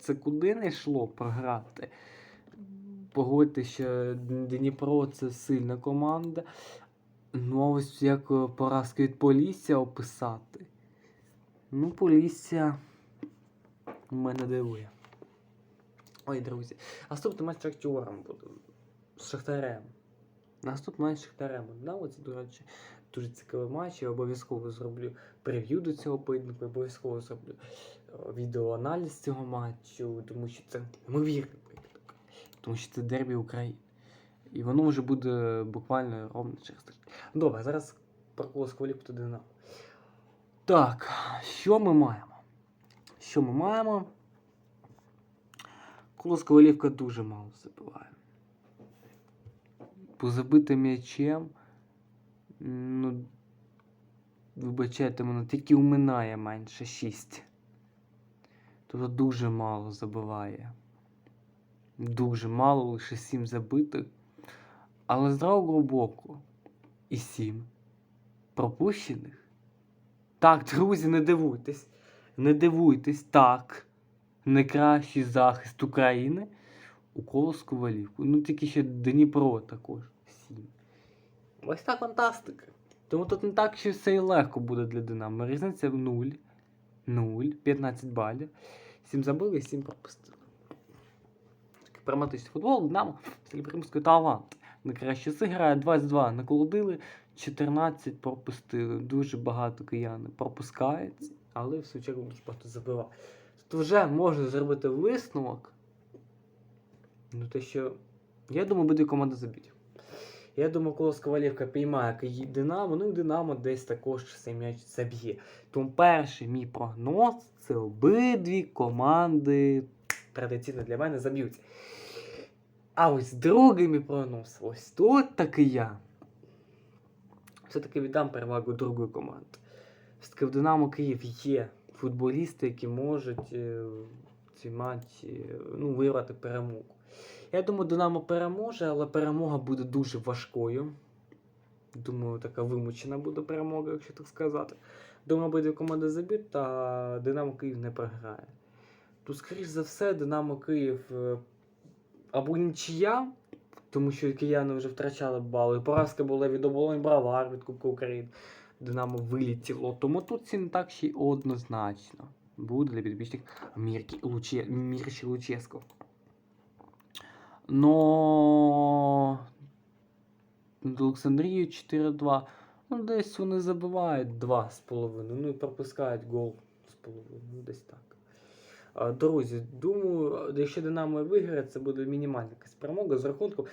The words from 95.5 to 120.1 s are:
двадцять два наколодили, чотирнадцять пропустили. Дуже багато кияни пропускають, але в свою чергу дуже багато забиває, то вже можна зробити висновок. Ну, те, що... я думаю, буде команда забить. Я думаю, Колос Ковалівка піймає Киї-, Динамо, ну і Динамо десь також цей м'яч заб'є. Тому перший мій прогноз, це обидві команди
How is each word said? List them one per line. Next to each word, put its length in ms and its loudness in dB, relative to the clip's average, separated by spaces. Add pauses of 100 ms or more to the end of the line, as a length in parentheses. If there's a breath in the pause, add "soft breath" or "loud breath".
двадцять 320 2
два 240 4
наколодили, 640 0 (360 loud breath)
чотирнадцять 880 -2
пропустили. 800 -6
Дуже 380 -2
багато 480 -4
кияни 440 -6
пропускають, 1040 -6 (200)
але 260 -6
в 80 -10
свою 180 -14
чергу 180 -8
дуже 240 -14
багато 220 -14
забиває, 400 -6 (600 loud breath)
то 100 -4
вже 280 6
можна 400 2
зробити 420 0
висновок. 840 -2 (1600)
Ну, 140 -8
те, 140 -6
що... 320 -6 (580)
я 140 -2
думаю, 240 4
буде 160 6
команда 300 2
забить. 380 -12 (840 loud breath)
Я 120 0
думаю, 240 0
Колос 280 -2
Ковалівка 460 0
піймає 540 0
Киї-, 260 -8
Динамо, 500 -2
ну 120 -2
і 40 -2
Динамо 420 -2
десь 300 -4
також 520 -6
цей 180 -12
м'яч 320 -8
заб'є. 500 -6 (340 loud breath)
Тому 200 -2
перший 580 4
мій 180 -4
прогноз, 680 2 (260)
це 140 -6
обидві 880 4
команди 1200 4 (500)